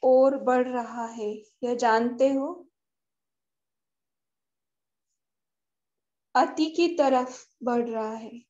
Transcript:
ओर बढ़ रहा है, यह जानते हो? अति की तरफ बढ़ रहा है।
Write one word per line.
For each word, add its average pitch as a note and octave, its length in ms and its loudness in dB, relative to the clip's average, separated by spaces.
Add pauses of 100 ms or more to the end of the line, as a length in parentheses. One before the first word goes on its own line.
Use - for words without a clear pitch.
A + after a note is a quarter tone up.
ओर C4 340 6
बढ़ B3+ 300 0
रहा A#3+ 380 -8
है, A3+ 280 -8 (300)
यह B3 120 -2
जानते A#3+ 540 2
हो? C#4 400 -4 (3750)
अति D#4 300 2
की E4+ 220 0
तरफ C4 760 -2
बढ़ A#3+ 260 -2
रहा A3 240 -6
है। A3+ 360 -16